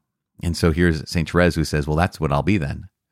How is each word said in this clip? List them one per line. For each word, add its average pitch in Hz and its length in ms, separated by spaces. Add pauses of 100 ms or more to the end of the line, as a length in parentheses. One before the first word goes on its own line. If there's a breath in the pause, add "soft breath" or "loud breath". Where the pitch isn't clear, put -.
(420)
And 85 140
so 85 160
here's 82 360
Saint 82 220
Therese 87 240
who 80 100
says, 73 220
"Well, 76 100
that's 87 220
what 73 140
I'll 71 100
be 95 160
then. 73 300 (240)